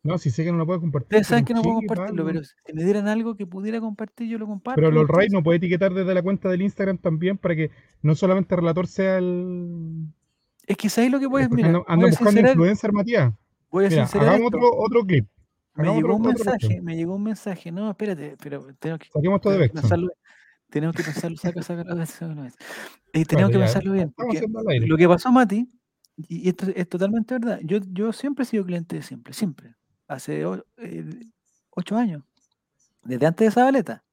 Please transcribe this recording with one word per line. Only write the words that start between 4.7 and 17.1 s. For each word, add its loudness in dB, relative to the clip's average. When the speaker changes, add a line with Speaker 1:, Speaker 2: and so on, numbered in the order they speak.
Speaker 1:
Pero 4
Speaker 2:
con 2
Speaker 1:
el 6
All 2
Right 0
Speaker 2:
ustedes. 2
Speaker 1:
no 0
puede 2
etiquetar 0
desde -2
la 2
cuenta -2
del -2
Instagram -2
también -2
para -2
que -4
no 4
solamente 2
el 0
relator 0
sea 0
el -6
Speaker 2:
Es -2
que -2
¿sabes 2
lo 0
que -2
puedes? 2
Speaker 1:
Porque 2
Speaker 2:
Mira, 6
Speaker 1:
andan, 4
Speaker 2:
voy -14
a 2
Speaker 1:
andan 6
buscando 4
Speaker 2:
sincerar, 8
Speaker 1:
influencer, 2
Matías. 2
Speaker 2:
voy 2
a 2
Speaker 1:
Mira, 4
Speaker 2:
sincerar 2
Speaker 1:
hagamos 4
Speaker 2:
esto. -2
Speaker 1:
otro, 4
otro 2
clip. 2
Speaker 2:
Me -6
Speaker 1:
Hagamos 2
Speaker 2:
llegó 2
Speaker 1:
otro, 2
Speaker 2:
un 0
Speaker 1:
otro 2
Speaker 2:
mensaje, 0
Speaker 1:
cuestión. 0
Speaker 2:
me -4
llegó -4